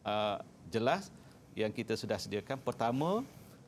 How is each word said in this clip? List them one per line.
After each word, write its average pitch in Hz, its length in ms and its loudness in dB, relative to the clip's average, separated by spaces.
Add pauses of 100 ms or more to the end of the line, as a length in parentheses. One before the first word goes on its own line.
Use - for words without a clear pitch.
uh, 107 400 2 (320)
jelas 135 400 2 (400)
yang 107 160 2
kita 110 240 -2
sudah 110 240 0
sediakan. 104 400 -4
Pertama, 131 640 2 (460)